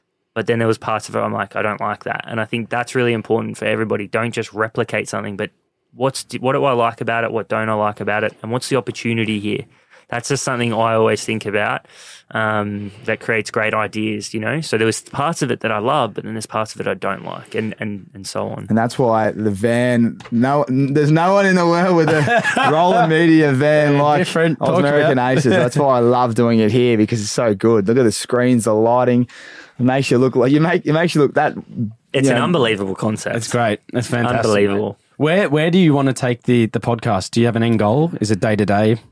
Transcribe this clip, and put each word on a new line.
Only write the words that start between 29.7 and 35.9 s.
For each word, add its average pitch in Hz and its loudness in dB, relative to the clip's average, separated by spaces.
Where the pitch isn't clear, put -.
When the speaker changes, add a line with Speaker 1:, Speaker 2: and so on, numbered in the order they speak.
Speaker 2:
It 120 0
makes 131 2
you 120 4
look 127 2
like, 127 4
you 151 4
make, 165 0
it 147 0
makes 160 0
you 151 4
look 135 2
that, 143 0
Speaker 1:
It's 135 0
Speaker 2:
you 131 2
Speaker 1:
an 120 0
Speaker 2:
know. 120 0
Speaker 1:
unbelievable 110 0
concept. 107 -4
Speaker 3:
That's 113 -6
great. 117 0
That's 120 -4
fantastic, 120 -2
Speaker 1:
Unbelievable. 101 2
Speaker 3:
mate. - -20
Where, 165 2
where 151 2
do 175 4
you 160 6